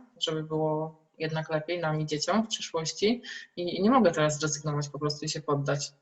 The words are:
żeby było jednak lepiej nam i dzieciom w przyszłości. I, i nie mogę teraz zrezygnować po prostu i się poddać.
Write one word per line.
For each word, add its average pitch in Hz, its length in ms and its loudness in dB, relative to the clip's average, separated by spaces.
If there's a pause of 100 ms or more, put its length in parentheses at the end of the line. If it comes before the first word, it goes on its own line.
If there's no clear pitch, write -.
(200)
żeby 156 220 -2
było 156 540 -2 (220)
jednak 160 320 -4
lepiej 165 300 -2
nam 156 200 0
i 156 60 0
dzieciom 175 380 2
w - 40 -8
przyszłości. 196 720 -2 (340)
I, 175 200 -4
i 185 60 0
nie 214 80 6
mogę 226 220 8
teraz 151 260 2
zrezygnować 147 500 -2
po 151 100 -10
prostu 147 260 -2
i 156 40 -4
się 160 120 -4
poddać. 143 600 0